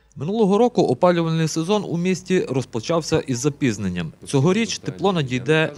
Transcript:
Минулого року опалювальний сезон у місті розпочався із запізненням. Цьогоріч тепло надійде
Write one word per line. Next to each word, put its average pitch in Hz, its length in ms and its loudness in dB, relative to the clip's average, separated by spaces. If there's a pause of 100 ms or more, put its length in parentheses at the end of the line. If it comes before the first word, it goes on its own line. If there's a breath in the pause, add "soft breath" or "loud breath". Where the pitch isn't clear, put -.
(160)
Минулого 196 420 2
року 233 240 4
опалювальний 165 680 2
сезон 175 400 -2
у 139 100 -4
місті 185 520 0
розпочався 135 680 -2
із 123 200 -4
запізненням. 104 720 -2 (140)
Цьогоріч 185 540 0
тепло - 340 -2
надійде 147 640 0